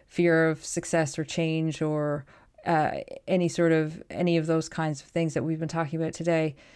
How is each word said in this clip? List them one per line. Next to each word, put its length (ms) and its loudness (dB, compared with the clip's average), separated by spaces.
fear 420 4
of 160 -2
success 540 -2
or 60 -4
change 580 -2
or, 440 -2
uh, 240 2
any 220 2
sort 220 4
of, 380 0
any 280 2
of 80 2
those 240 0
kinds 320 -4
of 60 -20
things 260 -2
that 100 0
we've 160 -2
been 80 -4
talking 320 -4
about 140 -2
today, 420 0